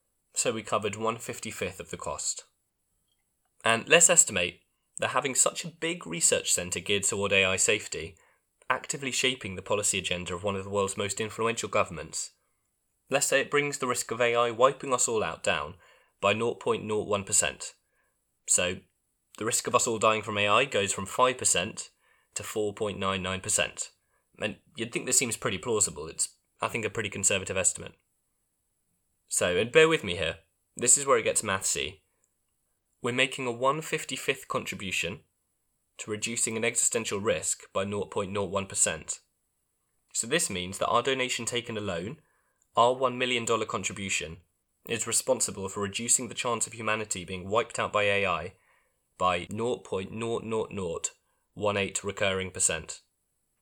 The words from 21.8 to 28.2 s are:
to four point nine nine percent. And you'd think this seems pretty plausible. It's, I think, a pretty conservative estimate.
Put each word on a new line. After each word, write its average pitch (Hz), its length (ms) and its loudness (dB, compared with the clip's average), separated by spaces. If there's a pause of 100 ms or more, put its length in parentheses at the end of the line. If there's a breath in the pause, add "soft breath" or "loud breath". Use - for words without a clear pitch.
to - 80 -8
four 104 300 -2
point 101 260 -4
nine 95 240 0
nine 92 180 -2
percent. - 500 -2 (500)
And - 160 -4 (180)
you'd 113 180 -6
think - 140 -4
this 123 120 2
seems 117 180 0
pretty 104 220 -2
plausible. 92 480 -2
It's, - 240 -6 (300)
I 113 80 -2
think, 110 160 -4
a 107 60 0
pretty 104 200 -6
conservative 95 460 0
estimate. - 380 -2 (1300)